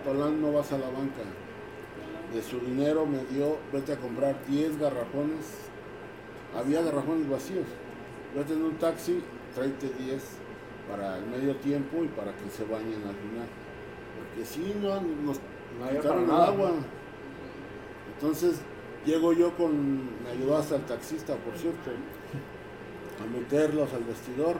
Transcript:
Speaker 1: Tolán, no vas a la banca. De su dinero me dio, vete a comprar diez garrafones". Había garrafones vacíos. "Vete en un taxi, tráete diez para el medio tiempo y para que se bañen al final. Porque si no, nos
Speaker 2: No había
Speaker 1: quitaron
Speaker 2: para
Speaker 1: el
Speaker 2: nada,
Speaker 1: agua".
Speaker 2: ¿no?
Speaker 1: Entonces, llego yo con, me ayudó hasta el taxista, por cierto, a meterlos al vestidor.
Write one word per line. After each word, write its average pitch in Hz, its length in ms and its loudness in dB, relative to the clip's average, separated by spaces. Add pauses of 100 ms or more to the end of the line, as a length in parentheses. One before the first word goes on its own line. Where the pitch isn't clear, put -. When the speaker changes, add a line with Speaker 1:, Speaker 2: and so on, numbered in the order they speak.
Speaker 1:
Tolán, 147 380 2
no 151 120 4
vas 143 180 4
a 139 60 2
la 131 100 0
banca. 131 360 -2 (1080)
De 113 80 0
su 123 180 -4
dinero 143 460 4
me 139 200 2
dio, 143 320 2 (160)
vete 139 200 0
a 135 40 -2
comprar 127 380 2 (120)
diez 151 320 2
garrafones". 147 680 0 (1080)
Había 139 280 4
garrafones 151 460 2
vacíos. 156 360 0 (720)
"Vete 143 180 0
en 156 100 2
un 160 120 2
taxi, 165 460 2 (340)
tráete 135 340 0 (100)
diez 131 240 -2 (680)
para 98 280 -2
el 98 80 -4
medio 131 320 0
tiempo 143 460 2
y 151 60 2
para 101 240 -4
que 104 220 -8
se 113 100 -4
bañen 110 420 -2
al 101 80 -4
final. 107 320 -6 (720)
Porque 113 260 -6
si 175 340 -2
no, 196 220 2 (240)
nos 139 140 0 (400)
Speaker 2:
No 123 80 -4
había 139 140 2
Speaker 1:
quitaron - 0 -
Speaker 2:
para 302 200 6
Speaker 1:
el - 60 6
Speaker 2:
nada, 170 200 10
Speaker 1:
agua". 196 220 6
Speaker 2:
¿no? 170 60 4 (1400)
Speaker 1:
Entonces, 151 460 2 (440)
llego 165 280 6
yo 170 240 8
con, 139 680 2
me 123 80 -6
ayudó 131 260 4
hasta 151 180 2
el 135 100 2
taxista, 139 500 -4
por 113 220 -6
cierto, 165 320 -2 (1300)
a 107 40 -6 (120)
meterlos 147 560 4
al 117 100 -2
vestidor. 131 560 0